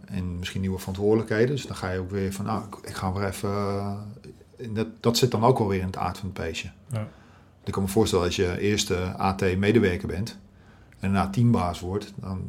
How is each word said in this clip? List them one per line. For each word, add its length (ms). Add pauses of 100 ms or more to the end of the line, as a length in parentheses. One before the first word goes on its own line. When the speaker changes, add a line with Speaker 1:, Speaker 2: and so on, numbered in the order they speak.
Speaker 1:
En 340
misschien 220
nieuwe 180
verantwoordelijkheden. 760
Dus 100
dan 100
ga 140
je 100
ook 120
weer 220
van, 120
"Nou, 180
ik, 260
ik 60
ga 180
weer 140
even," 220
eh, 420 (640)
en 160
dat, 140 (120)
dat 180
zit 140
dan 120
ook 140
wel 100
weer 120
in 60
het 120
aard 200
van 160
het 120
beestje. 240 (220)
Speaker 2:
Ja. 160 (560)
Speaker 1:
Ik 100
kan 100
me 60
voorstellen, 360
als 100
je 240
eerst, 300
eh, 300
A 160
T-medewerker 720
bent 300 (600)
en 140
daarna 160
teambaas 500
wordt, 360
dan, 340